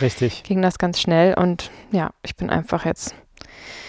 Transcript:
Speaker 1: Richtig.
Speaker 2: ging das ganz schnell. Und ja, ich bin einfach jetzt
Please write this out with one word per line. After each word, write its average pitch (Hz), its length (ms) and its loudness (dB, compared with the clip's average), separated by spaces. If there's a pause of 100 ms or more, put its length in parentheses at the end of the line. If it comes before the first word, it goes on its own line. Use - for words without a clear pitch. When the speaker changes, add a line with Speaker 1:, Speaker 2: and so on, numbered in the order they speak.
Speaker 1:
Richtig. 123 440 0
Speaker 2:
ging 190 180 0
das 185 160 2
ganz 180 240 0
schnell. 175 320 4
Und - 380 0 (200)
ja, 175 200 0 (120)
ich - 140 -12
bin 180 120 -4
einfach - 360 -2
jetzt - 300 -6 (720)